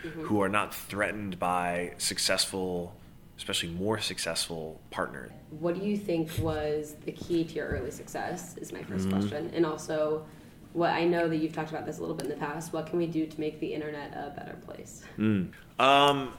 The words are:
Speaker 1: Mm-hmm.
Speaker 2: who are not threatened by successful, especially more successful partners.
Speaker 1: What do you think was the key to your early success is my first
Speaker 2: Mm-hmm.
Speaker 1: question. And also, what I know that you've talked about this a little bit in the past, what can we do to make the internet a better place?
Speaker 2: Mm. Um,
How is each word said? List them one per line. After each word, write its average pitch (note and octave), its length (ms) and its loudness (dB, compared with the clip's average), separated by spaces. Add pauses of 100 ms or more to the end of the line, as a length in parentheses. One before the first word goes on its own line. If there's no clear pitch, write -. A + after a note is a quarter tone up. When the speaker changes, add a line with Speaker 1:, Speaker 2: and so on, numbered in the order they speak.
Speaker 1:
Mm-hmm. D#3+ 200 -8
Speaker 2:
who G#2 180 4
are F#2+ 80 4
not G2+ 240 2
threatened G2 640 -2
by F2 580 0
successful, F#2 1000 0 (440)
especially F#2 320 -2
more G2 280 0
successful E2 800 -4 (120)
partners. C#2 400 -4 (180)
Speaker 1:
What D#3+ 320 -2
do - 0 -
you G#3 160 0
think E3 340 0 (100)
was D3+ 560 0 (100)
the D#3 60 -6
key E3+ 300 0
to D#3+ 120 -4
your D3 140 -2
early - 220 -2
success - 680 -6
is - 120 -10
my F#2 120 -8
first - 260 -2
Speaker 2:
Mm-hmm. F#2+ 100 4
Speaker 1:
question. D3 360 0
And E3+ 100 6
also, D#3 640 0 (480)
what E3 180 4
I E3+ 140 4
know E3+ 200 6
that E3 120 2
you've D#3 160 0
talked D#3 160 -2
about D3+ 160 -4
this D#3 100 -6
a - 60 -8
little E3 120 -4
bit - 120 -4
in - 60 -2
the - 40 -4
past, D#3+ 380 -4
what D#3 120 0
can F3 120 0
we E3+ 80 2
do D#3+ 200 0
to D#3 140 -10
make D3+ 200 -2
the - 120 -2
internet D3+ 400 -6
a - 240 -8
better - 300 -10
place? - 360 -14 (160)
Speaker 2:
Mm. G#2 340 4 (260)
Um, C#3 600 8